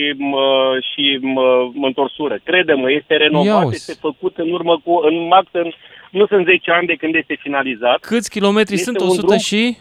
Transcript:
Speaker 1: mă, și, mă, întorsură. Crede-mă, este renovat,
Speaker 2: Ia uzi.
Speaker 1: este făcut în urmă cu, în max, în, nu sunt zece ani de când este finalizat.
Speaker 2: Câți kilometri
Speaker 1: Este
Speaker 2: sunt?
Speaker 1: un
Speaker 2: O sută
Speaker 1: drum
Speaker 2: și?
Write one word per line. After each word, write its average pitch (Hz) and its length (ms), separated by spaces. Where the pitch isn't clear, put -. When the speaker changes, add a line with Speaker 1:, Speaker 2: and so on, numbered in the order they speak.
Speaker 1:
mă, 135 600
și, 139 280
mă, 127 500
întorsură. 135 640
Crede-mă, 156 480
este 151 240
renovat, 151 300
Speaker 2:
Ia 208 180
uzi. 117 100
Speaker 1:
este 151 260
făcut 160 380
în 165 140
urmă 170 320
cu, 170 200
în 165 220
max, 180 260
în, 170 180
nu 196 160
sunt 190 200
zece 180 240
ani 175 160
de 165 80
când 160 200
este 156 260
finalizat. 135 600
Speaker 2:
Câți 226 300
kilometri 202 440
Speaker 1:
Este 180 100
Speaker 2:
sunt? 226 160
Speaker 1:
un 190 60
Speaker 2:
O 185 40
sută 180 160
Speaker 1:
drum 214 120
Speaker 2:
și? 220 420